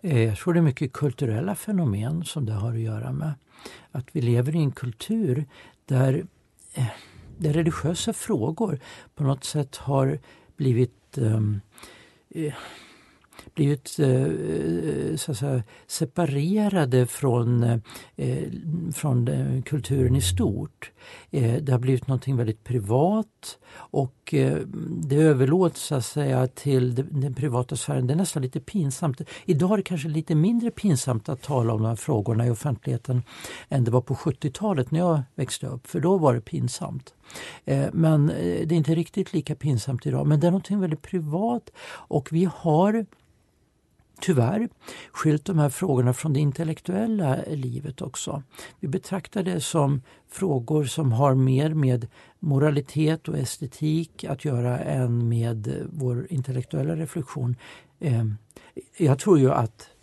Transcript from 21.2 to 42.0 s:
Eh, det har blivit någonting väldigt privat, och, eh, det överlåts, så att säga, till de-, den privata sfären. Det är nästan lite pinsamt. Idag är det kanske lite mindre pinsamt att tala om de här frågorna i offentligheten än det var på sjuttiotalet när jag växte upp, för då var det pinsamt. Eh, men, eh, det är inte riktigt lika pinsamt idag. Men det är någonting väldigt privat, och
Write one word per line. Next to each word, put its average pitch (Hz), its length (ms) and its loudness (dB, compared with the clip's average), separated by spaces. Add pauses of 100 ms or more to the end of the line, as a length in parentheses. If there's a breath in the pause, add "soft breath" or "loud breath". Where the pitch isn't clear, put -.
Eh, 123 320 2
det 135 100 0
har 127 60 4
blivit 127 280 0
någonting 135 300 0
väldigt 110 280 -2
privat, 131 960 0 (320 loud breath)
och, - 440 -4
eh, 135 240 2 (440)
det 139 140 0
överlåts, 156 680 4
så - 120 -4
att 127 100 0
säga, 131 420 0
till 127 480 0
de-, 135 260 -2
den 135 140 -2
privata 123 420 -2
sfären. 131 300 -2
Det 131 80 2
är - 20 2
nästan 165 260 -2
lite 127 180 -4
pinsamt. 143 600 -2 (240 loud breath)
Idag 180 280 2
är 220 40 4
det 196 60 0
kanske 165 260 -4
lite 160 260 -2
mindre 226 360 4
pinsamt 131 580 0
att - 140 -6
tala 120 300 2
om 110 100 0
de 113 60 2
här 113 80 0
frågorna 113 500 0
i 123 40 2
offentligheten 123 720 -2 (460 loud breath)
än 131 160 2
det 113 60 2
var 127 100 6
på 131 140 -4
sjuttiotalet 151 760 -2
när 156 80 0
jag 165 240 2 (120)
växte - 320 -6
upp, 123 200 -10
för - 140 -6
då 180 160 2
var 151 180 4
det 117 60 -2
pinsamt. 127 760 -6 (500 loud breath)
Eh, 139 280 0
men, 160 380 4
eh, 170 60 -4 (300)
det 160 80 0
är 170 40 4
inte 156 160 2
riktigt 175 380 -2
lika 151 220 -2
pinsamt 127 520 -2
idag. 139 200 0
Men 147 140 4
det 170 60 4
är 170 40 6
någonting 196 300 0
väldigt 165 220 -2
privat, 190 680 -4 (200 loud breath)
och - 420 -4